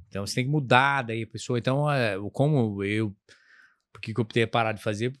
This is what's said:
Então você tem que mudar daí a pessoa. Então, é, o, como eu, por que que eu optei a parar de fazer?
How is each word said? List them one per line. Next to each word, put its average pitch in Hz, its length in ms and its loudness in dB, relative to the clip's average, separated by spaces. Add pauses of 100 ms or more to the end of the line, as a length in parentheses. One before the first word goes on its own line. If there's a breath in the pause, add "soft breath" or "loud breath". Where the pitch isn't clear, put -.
Então 101 180 -6
você - 100 -8
tem 127 80 0
que 135 60 -2
mudar 139 520 4
daí 113 220 -4
a - 20 -6
pessoa. 120 320 -4
Então, 139 320 0
é, 117 260 0
o, 101 140 -6
como 117 520 2
eu, 104 320 -2 (800 soft breath)
por - 80 -20
que 113 140 -8
que 123 60 0
eu - 20 0
optei 113 220 2
a 110 40 0
parar 113 240 0
de 101 100 -12
fazer? 113 380 -4